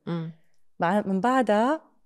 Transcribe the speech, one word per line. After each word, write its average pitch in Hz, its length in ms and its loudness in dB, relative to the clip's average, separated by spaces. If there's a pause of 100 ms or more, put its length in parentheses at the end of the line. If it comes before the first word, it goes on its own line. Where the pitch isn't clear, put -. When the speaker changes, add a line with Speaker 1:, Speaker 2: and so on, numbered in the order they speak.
Speaker 1:
مم. 165 260 -6 (520)
Speaker 2:
بع-، 196 240 0
من 190 140 -2
بعدها 247 600 2 (240)